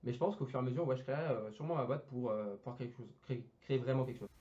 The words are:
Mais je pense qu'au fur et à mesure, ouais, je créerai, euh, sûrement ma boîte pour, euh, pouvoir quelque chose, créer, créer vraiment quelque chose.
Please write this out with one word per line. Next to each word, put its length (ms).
Mais 100
je 40
pense 200
qu'au 80
fur 120
et 40
à 40
mesure, 220
ouais, 80
je 80
créerai, 300
euh, 180
sûrement 240
ma 100
boîte 220
pour, 220
euh, 280
pouvoir 200
quelque 180
chose, 140
créer, 200
créer 180
vraiment 280
quelque 140
chose. 100